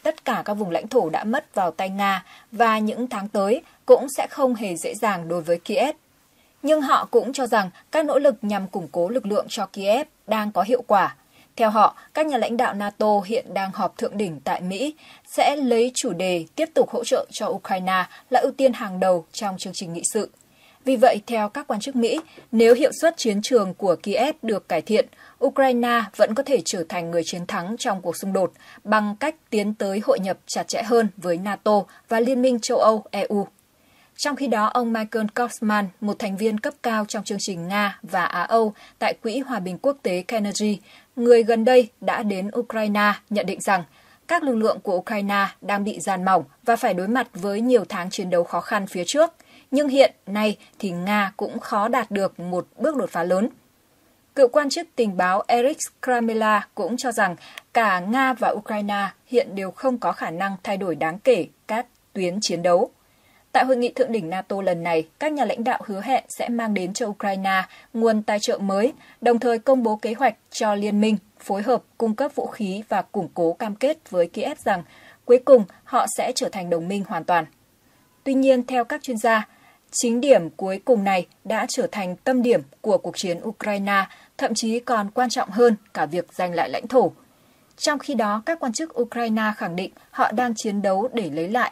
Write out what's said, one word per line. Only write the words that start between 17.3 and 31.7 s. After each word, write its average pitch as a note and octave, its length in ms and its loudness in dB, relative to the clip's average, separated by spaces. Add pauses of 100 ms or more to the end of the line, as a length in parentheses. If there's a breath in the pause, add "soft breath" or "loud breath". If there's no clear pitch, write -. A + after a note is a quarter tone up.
cho - 160 -6
Ukraine F#3 580 -2 (240 loud breath)
là B3+ 100 4
ưu C4 120 2
tiên C4 220 4
hàng G3 260 -6
đầu F#3 320 2
trong G3 260 -6
chương F3+ 160 -10
trình E3 200 -10
nghị E3+ 80 -8 (120)
sự. G#3 160 -2 (560 soft breath)
Vì C4 100 2
vậy, G#3+ 320 4
theo G#3+ 220 -2
các C#4+ 180 -10
quan A3 120 -4
chức C4+ 160 -8
Mỹ, A#3 240 0 (320 loud breath)
nếu A3+ 240 8
hiệu C4+ 160 4 (100)
suất E4 160 2
chiến G#3 260 -2
trường G3+ 300 2
của F3+ 300 0
Kiev B3 380 0
được A3 280 -4
cải E3 120 -2
thiện, - 260 0 (380 loud breath)
Ukraine A#3+ 560 2 (140)
vẫn G#3+ 200 2
có C#4 80 -2
thể C4+ 220 0
trở F#3 240 -4
thành E3+ 220 -6
người E3+ 140 0
chiến F3 200 -8
thắng G3 320 -6
trong G3 240 -4
cuộc E3+ 160 -6
xung G3 160 -4
đột F#3 200 0 (300 loud breath)
bằng G#3 320 0
cách D#4 200 -4 (140)
tiến G#3+ 240 0
tới G3+ 320 -4
hội B3 140 2
nhập F#3 260 -4
chặt - 220 -6
chẽ - 160 -4
hơn A3+ 240 2 (100)
với F3 200 -2
nato G3+ 460 0 (260 loud breath)